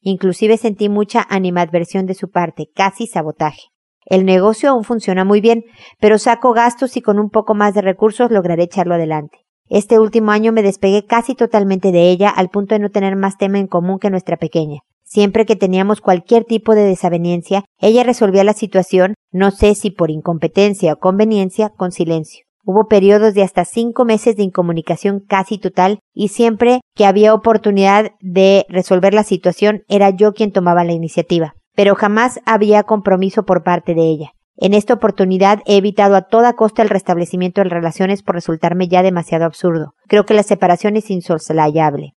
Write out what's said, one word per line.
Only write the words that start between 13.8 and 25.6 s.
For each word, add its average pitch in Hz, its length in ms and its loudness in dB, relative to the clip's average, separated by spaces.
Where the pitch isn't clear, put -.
que 202 140 -4
nuestra 180 260 -4
pequeña. 151 440 -6
Siempre 208 440 0
que 214 80 2
teníamos 190 460 -2
cualquier 208 420 2
tipo 226 320 0
de 208 80 4
desaveniencia, 175 840 -2
ella 233 240 2
resolvía 202 400 2
la 208 100 2
situación, 190 640 0
no 190 180 2
sé 208 240 2
si 202 160 -4
por 165 220 -2
incompetencia 170 840 -2
o - 40 -4
conveniencia, 202 720 0
con 180 220 -8
silencio. 165 540 -6
Hubo 208 240 0
periodos 208 460 4
de 202 80 0
hasta 180 240 -2
cinco 233 400 -2
meses 220 300 0
de 202 80 -2
incomunicación 180 760 -4
casi 196 380 -4
total 190 400 -2